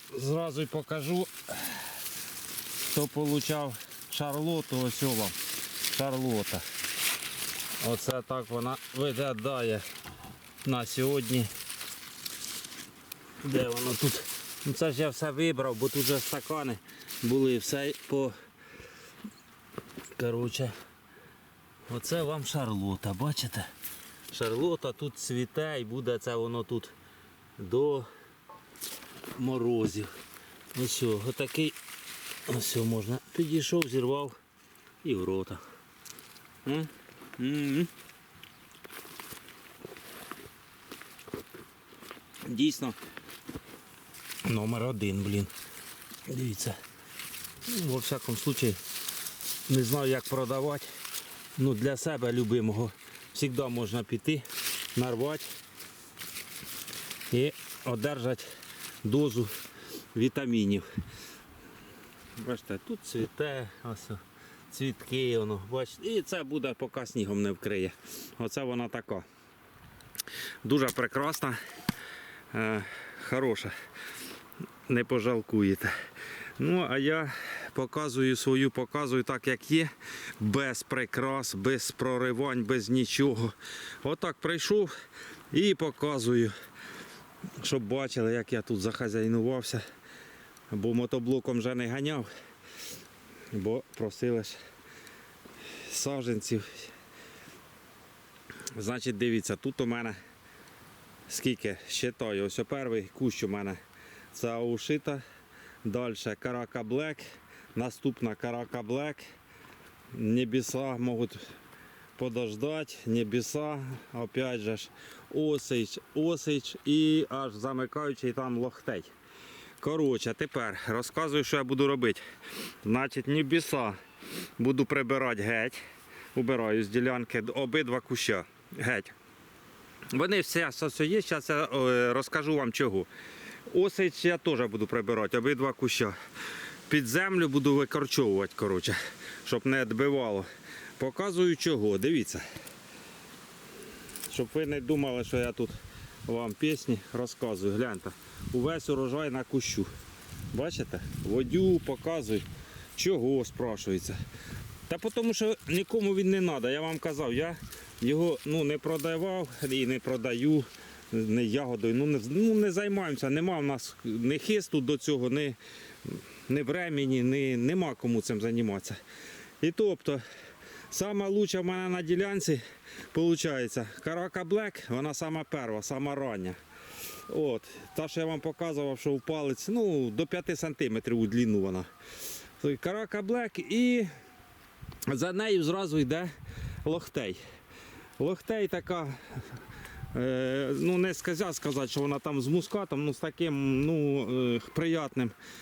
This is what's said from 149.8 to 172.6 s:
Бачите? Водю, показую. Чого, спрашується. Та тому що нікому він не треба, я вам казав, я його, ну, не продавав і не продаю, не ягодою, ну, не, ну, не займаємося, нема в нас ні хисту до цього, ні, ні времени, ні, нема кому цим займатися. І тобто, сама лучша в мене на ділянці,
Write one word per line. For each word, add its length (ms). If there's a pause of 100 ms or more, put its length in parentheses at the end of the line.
Бачите? 480 (220)
Водю, 640
показую. 560 (540)
Чого, 500
спрашується. 720 (680)
Та 100
тому 360
що 220 (120)
нікому 480
він 140
не 100
треба, 320
я 100
вам 160
казав, 360
я 220 (460)
його, 440
ну, 180
не 140
продавав 720 (220)
і 160
не 140
продаю, 640 (480)
не 320
ягодою, 520
ну, 100
не, 140 (100)
ну, 260
не 160
займаємося, 580
нема 300
в 40
нас 400
ні 360
хисту 420
до 160
цього, 320
ні, 260 (920)
ні 120
времени, 600
ні, 360
нема 380
кому 260
цим 200
займатися. 540 (640)
І 100
тобто, 500 (680)
сама 380
лучша 340
в 40
мене 240
на 120
ділянці, 600 (500)